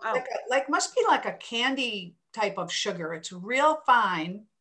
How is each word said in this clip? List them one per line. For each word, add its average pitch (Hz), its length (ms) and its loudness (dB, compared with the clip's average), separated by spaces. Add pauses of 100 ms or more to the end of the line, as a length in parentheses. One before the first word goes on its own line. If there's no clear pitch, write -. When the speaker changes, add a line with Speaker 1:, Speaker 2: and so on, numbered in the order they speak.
Speaker 1:
oh. 220 80 -2
Speaker 2:
like 254 140 -2
a, 262 240 -6
like, 269 200 2
must 359 240 0
be 466 140 4
like 277 180 4
a 185 80 -4
candy 233 800 -4 (180)
type 202 240 -2
of 170 160 -4
sugar. 170 420 -4
It's 160 180 -12
real 262 520 2
fine. 196 600 2 (160)